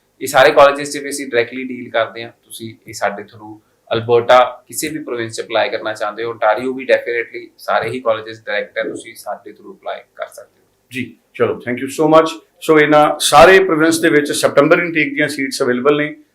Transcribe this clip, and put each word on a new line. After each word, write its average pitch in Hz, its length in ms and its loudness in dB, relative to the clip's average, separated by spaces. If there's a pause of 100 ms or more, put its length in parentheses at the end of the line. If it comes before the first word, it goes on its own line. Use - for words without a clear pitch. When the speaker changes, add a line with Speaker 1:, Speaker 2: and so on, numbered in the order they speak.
(220)
Speaker 1:
ਇਹ 131 60 -8
ਸਾਰੇ 139 240 4
ਕਾਲਜਿਸ 143 420 4
'ਚ 147 40 -8
ਵੀ 139 120 -10
ਅਸੀਂ 139 180 -10
ਡਾਇਰੈਕਟਲੀ 120 360 -2
ਡੀਲ 123 260 -12
ਕਰਦੇ 113 340 -4
ਹਾਂ। 117 80 -16 (120)
ਤੁਸੀਂ 110 300 -16 (140)
ਇਹ 113 60 -18
ਸਾਡੇ 101 300 -6
through 107 340 -20 (360)
ਅਲਬਰਟਾ 120 460 4 (280)
ਕਿਸੇ 151 220 -8
ਵੀ 156 140 -10
ਪ੍ਰੋਵਿੰਸ 117 300 -8
'ਚ 120 80 -8
ਅਪਲਾਈ 113 280 -2
ਕਰਨਾ 110 240 -8
ਚਾਹੁੰਦੇ 107 300 -8
ਹੋ, 117 60 -6
ਓਨਟਾਰੀਓ 113 440 -2
ਵੀ 131 180 -10
definitely 117 540 -2 (120)
ਸਾਰੇ 107 320 -4
ਹੀ 127 100 -8
ਕਾਲਜਿਸ 110 460 -6
ਡਾਇਰੈਕਟ 104 320 -6
ਹੈ, 110 60 -6
ਤੁਸੀਂ 110 320 -12
ਸਾਡੇ 101 360 -14
through 98 240 -20
ਅਪਲਾਈ - 240 -12 (160)
ਕਰ - 120 -12
ਸਕਦੇ - 340 -20
ਹੋ। - 40 -20 (260)
Speaker 2:
ਜੀ, 120 240 -10 (180)
ਚਲੋ, 110 200 -2
thank 123 300 -8
you 139 80 -10 (100)
so 156 140 2
much। 160 240 4 (220)
ਸੋ 156 180 4
ਇਹਨਾਂ 151 400 4
ਸਾਰੇ 170 400 8
ਪ੍ਰੋਵਿੰਸ 160 400 2
ਦੇ 165 100 2
ਵਿੱਚ 147 220 2
ਸੈਪਟੈਂਬਰ 151 480 2
ਇਨਟੇਕ 160 340 -2
ਦੀਆਂ 147 140 -2
ਸੀਟਸ 139 340 -6
ਅਵੇਲੇਬਲ 127 360 2
ਨੇ। 151 180 -4 (200)